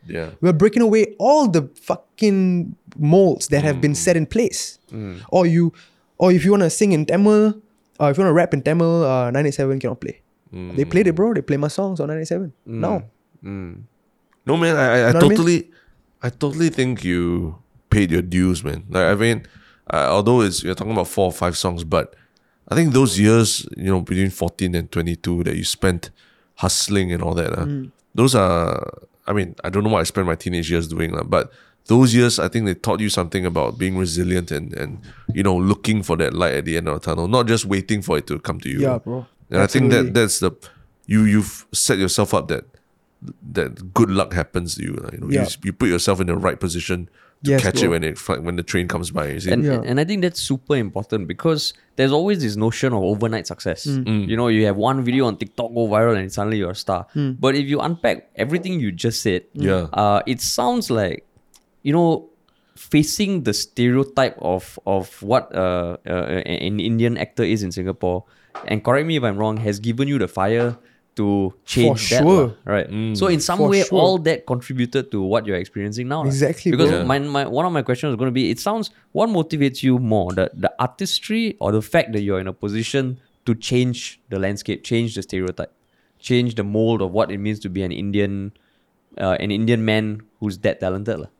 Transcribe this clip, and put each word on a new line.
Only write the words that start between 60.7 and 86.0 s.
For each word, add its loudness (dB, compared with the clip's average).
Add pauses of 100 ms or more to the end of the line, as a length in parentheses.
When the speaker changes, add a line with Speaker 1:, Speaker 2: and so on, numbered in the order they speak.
Speaker 3:
like, -2 (580)
you 0
know, 2 (460)
facing 0
the 0
stereotype 0
of, -4
of -4
what, 0
uh, -2 (100)
uh, -2
an -4
Indian 0
actor -4
is 0
in -4
Singapore, -4 (420)
and -2
correct 0
me 0
if 0
I'm -2
wrong, -2
has -2
given -2
you 0
the 0
fire -2 (380)
to 0
Speaker 2:
For -20
Speaker 3:
change 2
that, 4
Speaker 2:
sure. 6
Speaker 3:
lah, -6 (200)
right? 0
Speaker 1:
Mm. -4
Speaker 3:
So 0
in 2
some -4
Speaker 2:
For 4
Speaker 3:
way, 4
Speaker 2:
sure. 2
Speaker 3:
all 4
that -2
contributed -4
to -2
what 0
you're -2
experiencing -6
now, -4
lah. -2
Speaker 2:
Exactly, 0
Speaker 3:
Because 4
Speaker 2:
bro. 0
Speaker 1:
Yeah. -2
Speaker 3:
my, 2
my, -2
one -2
of -2
my 0
questions -2
was -2
gonna 0
be, 0
it -2
sounds, -4 (200)
what 0
motivates 0
you 4
more, 0
the, 0
the -2
artistry -4
or -2
the 2
fact -2
that -2
you're -2
in -6
a -8
position -4 (260)
to 2
change -2
the -4
landscape, -4
change -2
the -6
stereotype, -6 (460)